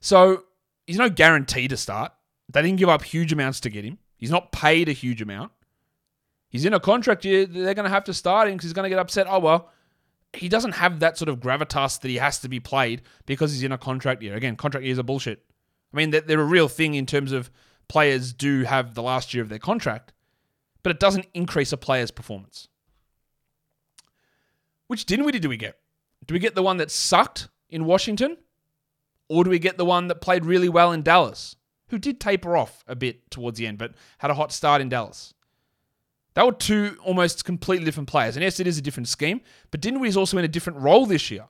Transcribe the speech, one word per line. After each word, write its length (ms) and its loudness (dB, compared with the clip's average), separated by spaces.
So 440 6
he's 120 -6
no 100 4
guarantee 600 4
to 80 -4
start. 360 -6
They 120 2
didn't 160 2
give 100 4
up 140 4
huge 300 -2
amounts 280 -2
to 100 -6
get 140 -10
him. 140 -12
He's 140 -8
not 220 -2
paid 360 2
a 40 -2
huge 280 -6
amount. 320 -12
He's 140 -4
in 80 2
a 80 4
contract 440 2
year. 200 4
They're 300 -4
gonna 160 -4
have 140 0
to 100 -8
start 340 2
him 80 -6
'cause 80 -10
he's 80 -8
gonna 160 -4
get 100 0
upset. 300 0
Oh, 100 2
well, 320 2
he 140 -8
doesn't 240 0
have 280 0
that 160 2
sort 140 -4
of 100 -6
gravitas 600 -2
that 80 -8
he 80 -4
has 240 0
to 80 -12
be 120 -8
played 420 -2
because 280 -2
he's 100 -6
in 100 -4
a 60 -6
contract 440 -4
year. 120 -10
Again, 220 -4
contract 280 -6
years 140 -2
are 40 -4
bullshit. 420 -6
I 40 -6
mean, 140 0
they're, 100 4
they're 200 2
a 40 4
real 240 6
thing 260 0
in 120 -2
terms 260 -2
of 180 -6
players 460 2
do 300 0
have 300 -2
the 80 -8
last 300 -4
year 100 -4
of 60 -6
their 100 -12
contract, 540 -6
but 80 -2
it 100 -2
doesn't 320 2
increase 400 -2
a 60 -6
player's 320 -2
performance. 580 -16
Which 200 -8
Dinwiddie 320 0
do 100 -2
we 80 -6
get? 240 -12
Do 80 -6
we 60 0
get 140 -2
the 80 0
one 140 2
that 140 -4
sucked 580 0
in 160 -6
Washington? 520 0
Or 160 4
do 60 2
we 80 4
get 180 0
the 80 0
one 240 2
that 140 -6
played 240 2
really 240 4
well 220 6
in 100 -4
Dallas, 540 2
who 100 -6
did 200 -4
taper 380 -2
off 300 -2
a 100 -12
bit 340 -8
towards 280 -10
the 80 -6
end, 100 -8
but 180 -10
had 120 -2
a 40 2
hot 180 -4
start 280 2
in 80 -4
Dallas? 460 -8
They 100 2
were 100 4
two 500 -2
almost 420 0
completely 400 -4
different 240 -4
players. 280 -2
And 60 -4
yes, 180 -2
it 60 -2
is 120 -2
a 40 -8
different 260 -8
scheme, 320 -4
but 100 -8
Dinwiddie's 360 -2
also 220 0
in 60 0
a 40 -2
different 300 -8
role 260 6
this 260 -2
year. 200 -12